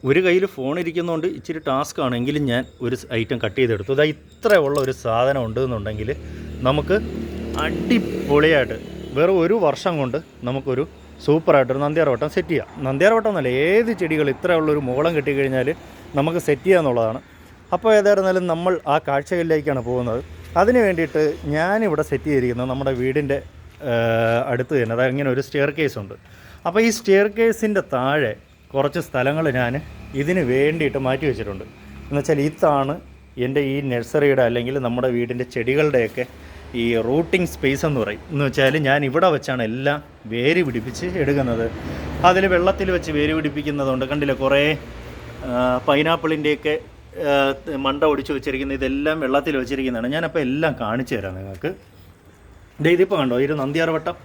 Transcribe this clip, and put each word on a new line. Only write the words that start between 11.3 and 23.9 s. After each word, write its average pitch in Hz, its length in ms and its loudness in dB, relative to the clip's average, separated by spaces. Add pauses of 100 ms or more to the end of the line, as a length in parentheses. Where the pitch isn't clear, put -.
നന്ദിയാർ 151 280 2
വട്ടം 147 220 -2
സെറ്റ് 170 180 -2
ചെയ്യാം. 123 140 -2 (200)
നന്ദിയാർ 160 300 4
വട്ടം 220 140 0
എന്നല്ല, 147 180 0 (200)
ഏത് 226 220 2 (100)
ചെടികൾ 156 340 0
ഇത്ര 175 240 -2
ഉള്ളൊരു 151 300 0
മുകളം 147 280 0
കെട്ടിക്കഴിഞ്ഞാൽ 135 500 0 (520)
നമുക്ക് 165 200 0 (100)
സെറ്റ് 147 180 0
ചെയ്യാന്നുള്ളതാണ്. 127 520 2 (560)
അപ്പോൾ 202 140 0 (120)
ഏതായിരുന്നാലും 190 520 2
നമ്മൾ 175 200 0 (200)
ആ - 20 4 (120)
കാഴ്ചകളിലേക്കാണ് 151 840 0
പോകുന്നത്. 123 320 -2 (400)
അതിന് 247 240 6
വേണ്ടിയിട്ട് 165 380 0 (320)
ഞാനിവിടെ 175 560 0
സെറ്റ് 147 180 -4
ചെയ്തിരിക്കുന്നത് 123 440 0
നമ്മുടെ 135 280 -2
വീടിൻ്റെ, 139 360 0 (540)